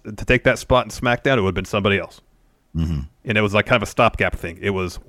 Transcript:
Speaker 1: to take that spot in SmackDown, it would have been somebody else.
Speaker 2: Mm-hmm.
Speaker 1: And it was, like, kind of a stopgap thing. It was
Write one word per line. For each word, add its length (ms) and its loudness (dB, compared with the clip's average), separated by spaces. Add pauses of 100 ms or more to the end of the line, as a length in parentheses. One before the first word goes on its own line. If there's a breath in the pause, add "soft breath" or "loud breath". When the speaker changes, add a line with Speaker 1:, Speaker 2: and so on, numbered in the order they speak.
Speaker 1:
to 80 -12 (120)
take 200 2
that 120 4
spot 280 2
in 60 -12
SmackDown, 460 0
it 40 2
would 80 2
have 60 0
been 100 -4
somebody 320 2
else. 240 -10 (560)
Speaker 2:
Mm-hmm. 220 0 (260)
Speaker 1:
And 120 -2
it 40 4
was, 120 0
like, 120 4
kind 160 2
of 60 -4
a 40 -12
stopgap 440 2
thing. 260 -10
It 100 -2
was 240 -4 (140)